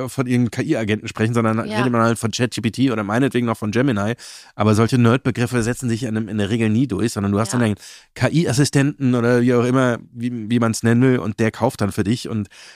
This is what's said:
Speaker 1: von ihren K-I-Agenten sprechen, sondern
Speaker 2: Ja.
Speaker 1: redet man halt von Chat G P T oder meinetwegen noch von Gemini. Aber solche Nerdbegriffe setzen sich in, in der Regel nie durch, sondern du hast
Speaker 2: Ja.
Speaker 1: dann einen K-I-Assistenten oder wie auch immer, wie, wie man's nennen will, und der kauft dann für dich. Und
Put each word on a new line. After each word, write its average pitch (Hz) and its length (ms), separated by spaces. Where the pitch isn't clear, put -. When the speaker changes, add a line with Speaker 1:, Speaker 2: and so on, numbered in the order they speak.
Speaker 1:
von 123 200
ihren 123 240
K-I-Agenten 113 560
sprechen, 110 260
sondern 113 340
Speaker 2:
Ja. 107 100
Speaker 1:
redet 127 140
man 117 120
halt 117 160
von 110 120
Chat 123 200
G - 100
P 113 80
T 127 220
oder 107 120
meinetwegen 120 440
noch 113 100
von 107 140
Gemini. 113 420
Aber 107 220
solche 113 240
Nerdbegriffe 120 640
setzen 120 260
sich 113 140
in, 110 120
in 110 220
der 101 140
Regel 113 180
nie 113 160
durch, 113 280
sondern 98 180
du 101 80
hast 113 140
Speaker 2:
Ja. 123 40
Speaker 1:
dann 120 80
einen 104 100
K-I-Assistenten 139 1040
oder 120 260
wie 123 140
auch 120 100
immer, 123 320
wie, 120 360
wie 120 120
man's 113 240
nennen 117 180
will, 127 160
und 104 220
der 110 100
kauft - 320
dann 98 100
für 107 120
dich. 110 260
Und 104 200